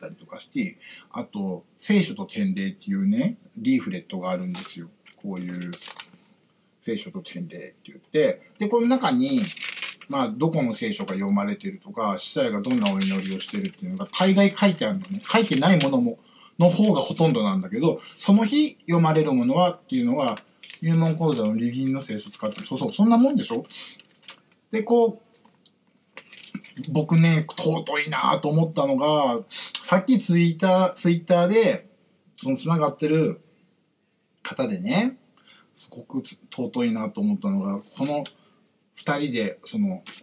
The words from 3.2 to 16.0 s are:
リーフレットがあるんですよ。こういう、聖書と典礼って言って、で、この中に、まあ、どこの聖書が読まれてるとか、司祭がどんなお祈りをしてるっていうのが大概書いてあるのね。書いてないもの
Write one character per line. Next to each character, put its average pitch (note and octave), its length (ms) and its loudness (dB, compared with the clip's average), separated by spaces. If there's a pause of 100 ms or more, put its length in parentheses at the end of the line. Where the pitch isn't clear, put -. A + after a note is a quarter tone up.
リ C4 220 0
ー - 20 0
フ G3+ 100 -8
レ F3+ 80 -8
ッ - 80 -14
ト G3 120 -10
が F3+ 120 -6
あ F#3 60 -2
る F#3 100 -6
ん F3+ 60 -6
で F3+ 80 -10
す - 200 -14
よ。 E3+ 80 -16 (280)
こ G2 180 -10
う F2+ 60 -8
い F2+ 100 -8
う、 F2+ 220 -8 (1080)
聖 A3 160 -6
書 G3+ 140 -10
と F#3 100 -10
典 F3 280 -12
礼 F3 100 -16
っ - 20 -14
て - 140 -18 (120)
言 - 100 -20
っ - 20 -20
て、 - 440 0 (160)
で、 G#3 100 -2
こ A#3 120 2
の A#3+ 80 2
中 B3+ 240 2
に、 B3+ 300 2 (680)
ま C#3 140 -2
あ、 A#2+ 60 -2
ど B2+ 220 0
こ D#3 120 0
の A#2 120 0
聖 A2 180 -4
書 G2 120 -6
が F#2+ 100 -6
読 G2 160 -2
ま G2+ 140 2
れ G#2 120 -4
て G2 140 -10
る F#2+ 80 -14
と - 120 -20
か、 G#2 280 -2
司 - 140 -8
祭 C4 180 0
が G#3 100 -4
ど B3 120 -2
ん A#3+ 80 2
な G3+ 120 2
お G3 60 -2
祈 F#3+ 300 -2
り F#3+ 80 -6
を - 20 -8
し - 80 -10
て - 100 -10
る G3 120 -4
っ - 20 -6
て - 140 -14
い F3+ 40 -8
う F3+ 40 -6
の F#3+ 60 -8
が G3 80 -8
大 F#3+ 280 2
概 G3 160 6
書 G3+ 160 2
い F#3+ 80 4
て D#3 120 -4
あ G#2+ 60 -2
る - 60 -4
の F#3+ 80 -10
ね。 G3 180 -8
書 - 140 2
い A3+ 60 4
て C#3+ 120 0
な D#3 160 4
い F3+ 80 6
も C4+ 100 0
の C3+ 100 0